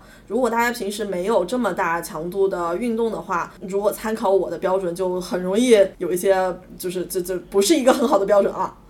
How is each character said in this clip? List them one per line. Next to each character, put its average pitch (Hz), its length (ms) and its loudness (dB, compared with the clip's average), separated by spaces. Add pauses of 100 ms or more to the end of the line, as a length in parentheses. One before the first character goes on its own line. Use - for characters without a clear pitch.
(260)
如 202 120 -4
果 254 100 2
大 233 100 -2
家 240 180 2
平 196 160 -6
时 214 120 -6
没 185 200 -4
有 202 200 2
这 247 140 -2
么 214 140 0
大 170 280 -2
强 170 300 -8
度 196 160 0
的 175 300 -2
运 233 200 -2
动 226 140 0
的 180 100 -6
话， 175 320 -4 (100)
如 196 180 -4
果 202 100 2
参 220 240 -4
考 220 160 0
我 180 200 2
的 165 80 -6
标 190 200 0
准， 175 160 -4
就 180 260 -2
很 180 220 -4
容 185 160 0
易 247 160 6 (240)
有 180 140 -4
一 185 40 -2
些， 190 180 2 (440)
就 180 120 -8
是， 175 160 -4
这， 185 140 -6
这 180 180 -4
不 196 240 0
是 320 120 4
一 285 80 2
个 247 100 6
很 247 140 2
好 208 120 4
的 196 80 -2
标 202 160 4
准 185 120 0
啊。 175 220 -6 (140)